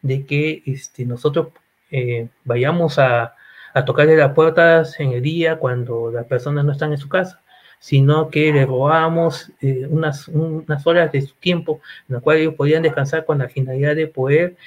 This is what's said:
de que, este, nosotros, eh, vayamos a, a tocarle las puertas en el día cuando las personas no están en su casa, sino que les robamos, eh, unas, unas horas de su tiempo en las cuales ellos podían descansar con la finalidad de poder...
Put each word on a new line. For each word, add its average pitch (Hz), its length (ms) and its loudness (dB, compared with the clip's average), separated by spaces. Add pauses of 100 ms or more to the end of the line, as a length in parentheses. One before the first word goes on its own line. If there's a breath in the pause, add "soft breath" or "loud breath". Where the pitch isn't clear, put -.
de 139 260 -4
que, 151 400 -2
este, 127 400 -8
nosotros, 147 440 -4 (420)
eh, 120 380 -4 (120)
vayamos 143 560 -2
a, 120 380 2 (380 loud breath)
a 135 100 0
tocarle 147 320 4
las 143 160 4
puertas 160 640 4
en 135 140 -2
el 123 100 -4
día 160 380 -2
cuando 120 500 -4
las 117 160 -6
personas 143 380 -2
no 147 80 0
están 151 180 -4
en 147 80 -4
su 143 100 -16
casa, 185 320 -4 (380 soft breath)
sino 147 500 2
que 151 240 2
les 135 140 4
robamos, 160 960 0
eh, 135 280 -2
unas, 151 400 -2
unas 156 580 -4
horas 170 260 2
de 139 100 -2
su - 120 -10
tiempo 165 460 -2 (280 loud breath)
en 127 60 -6
las 117 80 -8
cuales 156 200 4
ellos 156 120 -2
podían 156 280 2
descansar 147 420 -2
con 147 140 -2
la 123 100 -2
finalidad 135 480 -2
de 156 100 -2
poder... 156 500 0 (100)